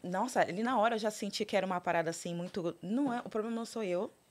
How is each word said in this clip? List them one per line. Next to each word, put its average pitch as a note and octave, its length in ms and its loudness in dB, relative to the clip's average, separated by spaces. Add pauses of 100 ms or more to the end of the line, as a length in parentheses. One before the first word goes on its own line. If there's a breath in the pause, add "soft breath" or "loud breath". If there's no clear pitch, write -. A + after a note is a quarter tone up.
nossa, F#3+ 380 0
ali F3 220 2
na B3 160 2
hora A3+ 160 6
eu A3+ 40 0
já G#3+ 120 0
senti G#3 340 -4
que G#3 120 0
era F#3+ 100 4
uma F3+ 140 0
parada E3+ 300 2
assim E3+ 220 -6
muito, F3 480 -4
não A#3+ 320 0
é, A#3+ 120 -2
o - 40 -8
problema A3 280 -2
não A3+ 80 -4
sou A3+ 180 -6
eu. F3+ 300 -2 (180)